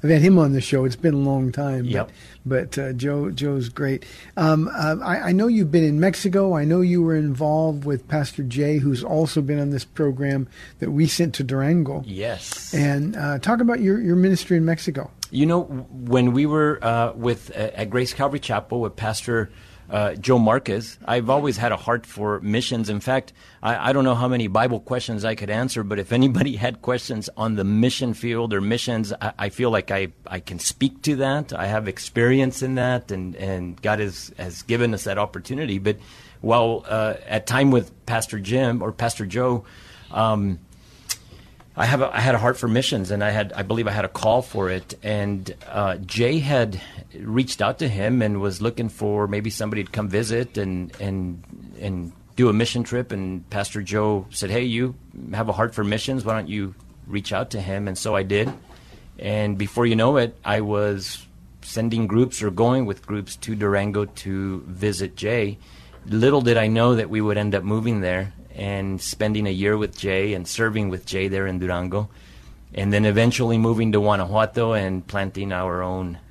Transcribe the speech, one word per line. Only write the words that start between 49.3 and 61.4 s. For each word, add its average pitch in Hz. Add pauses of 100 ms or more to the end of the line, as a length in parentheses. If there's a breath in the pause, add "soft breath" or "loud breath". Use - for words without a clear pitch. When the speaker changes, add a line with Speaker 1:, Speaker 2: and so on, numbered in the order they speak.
Speaker 2:
somebody 107
to -
come 107
visit 113
and, 92
and, 92 (340)
and 90 (220)
do 123
a 104
mission 117
trip. 123
And 92
Pastor 101
Joe 104
said, 98
"Hey, 117
you 127 (400)
have 110
a -
heart 113
for 107
missions. 110
Why 110
don't 107
you 98 (320)
reach 104
out 101
to 107
him?" 98
And 92
so 107
I 98
did. 101 (680 loud breath)
And 104
before 104
you 113
know 120
it, 117 (120)
I 104
was 104 (340)